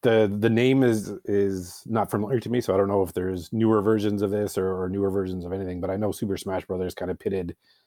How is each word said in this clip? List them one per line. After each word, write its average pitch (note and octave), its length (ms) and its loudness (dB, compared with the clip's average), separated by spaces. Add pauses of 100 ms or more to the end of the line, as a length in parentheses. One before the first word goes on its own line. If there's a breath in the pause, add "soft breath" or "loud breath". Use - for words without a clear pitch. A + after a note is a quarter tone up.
the, A2 380 4
the A2+ 100 2
name C3 340 4
is, A2 260 2 (160)
is G2 600 0
not A2 260 -2
familiar G#2+ 280 -2
to A2+ 100 -6
me, B2 120 0
so F#2+ 120 -2
I F#2+ 40 2
don't G2+ 100 4
know G2+ 140 2
if E2+ 120 -2
there's F#2 400 -4
newer A2 280 4
versions G#2 400 2
of G2+ 100 0
this G#2 260 -2
or, F#2 260 -2
or F#2 60 -2
newer G2 200 0
versions F#2 360 -2
of F2 80 -10
anything, F#2 280 -6
but F#2 80 -4
I G2 80 -4
know G#2 140 0
Super G2 260 -4
Smash F#2+ 280 -6
Brothers F#2 280 -4
kind F2+ 180 -6
of F2 80 -6
pitted F#2 360 -4 (300)